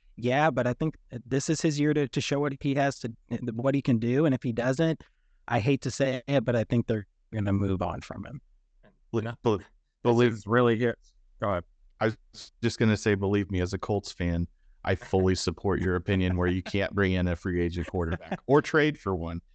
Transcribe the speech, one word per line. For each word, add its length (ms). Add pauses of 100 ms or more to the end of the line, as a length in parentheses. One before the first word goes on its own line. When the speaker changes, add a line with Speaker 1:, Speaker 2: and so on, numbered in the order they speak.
(160)
Speaker 1:
yeah, 340
but 160
I 80
think 220 (320)
this 200
is 140
his 180
year 140
to, 140
to 140
show 180
what 200
he 140
has 260
to, 140 (400)
what 220
he 80
can 160
do. 260
And 80
if 80
he 100
doesn't, 520 (440)
I 120
hate 220
to 100
say 360
it, 160
but 120
I 80
think 240
they're 180 (260)
gonna 220
move 300
on 180
from 240
him. 160 (720)
Speaker 2:
Bel-, 80
Speaker 3:
No. 120 (100)
Speaker 2:
bel-, 160
Speaker 3:
This 80 (340)
Speaker 2:
believe 320
Speaker 3:
is 140
really 280
good. 200 (440)
Go 120
ahead. 140 (340)
Speaker 2:
I 60
was 460 (120)
just 160
gonna 180
say, 160
believe 380
me, 80
as 140
a 40
Colts 340
fan, 360 (360)
I 120
fully 400
support 440
your 160
opinion 420
where 100
you 160
can't 320
bring 160
in 160
a 80
free 260
agent 240
quarterback 580
Speaker 3:
<laughs> 40
Speaker 2:
or 160
trade 360
for 160
one. 240 (160)